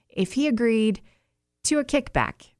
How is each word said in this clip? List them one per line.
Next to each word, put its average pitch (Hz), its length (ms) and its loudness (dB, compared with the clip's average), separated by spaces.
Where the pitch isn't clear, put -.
if - 260 -4
he 285 120 0
agreed 226 540 2
to 302 140 0
a 277 60 0
kickback. - 760 -4